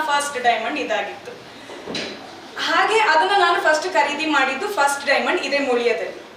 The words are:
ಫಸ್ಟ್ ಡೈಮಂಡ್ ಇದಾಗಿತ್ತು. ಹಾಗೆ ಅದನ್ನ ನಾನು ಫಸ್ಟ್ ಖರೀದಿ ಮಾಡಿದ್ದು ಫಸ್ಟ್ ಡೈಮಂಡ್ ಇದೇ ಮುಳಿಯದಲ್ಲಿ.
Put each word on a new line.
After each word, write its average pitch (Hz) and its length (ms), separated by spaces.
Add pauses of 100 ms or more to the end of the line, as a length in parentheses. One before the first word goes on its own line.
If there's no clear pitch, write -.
ಫಸ್ಟ್ 285 420
ಡೈಮಂಡ್ 240 380
ಇದಾಗಿತ್ತು. - 520 (1300)
ಹಾಗೆ 392 400
ಅದನ್ನ 370 380
ನಾನು 359 220
ಫಸ್ಟ್ 320 340
ಖರೀದಿ 294 320
ಮಾಡಿದ್ದು 277 420
ಫಸ್ಟ್ 277 380
ಡೈಮಂಡ್ 269 340
ಇದೇ 277 180
ಮುಳಿಯದಲ್ಲಿ. 240 640 (140)